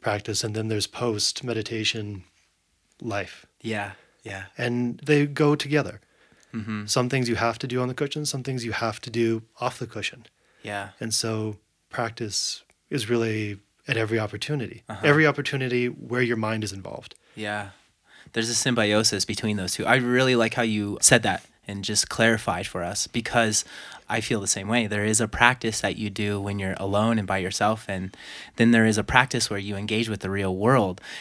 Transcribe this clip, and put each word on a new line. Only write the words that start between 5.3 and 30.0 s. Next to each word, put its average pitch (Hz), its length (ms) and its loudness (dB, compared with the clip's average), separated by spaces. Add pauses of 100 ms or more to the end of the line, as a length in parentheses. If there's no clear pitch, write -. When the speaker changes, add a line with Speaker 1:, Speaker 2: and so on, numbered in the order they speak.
Speaker 1:
together. 139 460 -2 (520)
Speaker 2:
Mm-hmm. 107 320 -6
Speaker 1:
Some 123 240 2
things 131 180 0
you 117 80 0
have 113 240 0
to 139 80 -6
do 123 140 -2
on 127 60 0
the 127 60 -4
cushion, 147 320 -4
some 135 180 -4
things 127 220 -4
you 110 60 -4
have 110 300 -4
to - 80 -12
do 113 340 0 (160)
off 123 200 -4
the 120 80 -8
cushion. - 380 -8 (380)
Speaker 2:
Yeah. 104 260 -6 (100)
Speaker 1:
And 113 140 -4
so 110 440 -2 (320)
practice 113 720 -4 (260)
is 117 200 -2
really 110 500 0 (280)
at 131 100 -2
every 110 220 0
opportunity, 107 680 -6
Speaker 2:
Uh-huh. 107 180 -12
Speaker 1:
every 151 220 6
opportunity 131 600 0
where 123 340 -4
your 120 160 2
mind 110 260 -2
is 101 80 -4
involved. - 440 -12 (200)
Speaker 2:
Yeah. 104 340 -6 (640)
There's 113 160 0
a 120 60 0
symbiosis 107 680 2
between 104 320 0
those 92 160 -2
two. - 120 -2
I 120 120 6
really 127 380 4
like 113 200 4
how 120 80 2
you 104 380 0
said 120 220 8
that 92 200 0 (240)
and 101 160 -6
just 104 260 0
clarified 107 580 2
for 90 160 -6
us, 90 240 -4
because 113 580 0 (420)
I 113 140 -2
feel 110 180 0
the 98 80 -6
same 101 200 -2
way. 113 180 2
There 104 200 0
is 110 140 2
a 113 80 2
practice 120 540 2
that 101 160 0
you 104 140 -4
do 104 280 -2
when 101 200 -4
you're 95 180 -2
alone 104 400 2
and 98 100 -2
by 98 120 0
yourself, 107 480 0
and 95 280 -4 (420)
then 117 120 6
there 113 160 8
is 110 140 4
a 101 40 2
practice - 460 2
where 101 100 -2
you 101 160 -6
engage 107 320 -2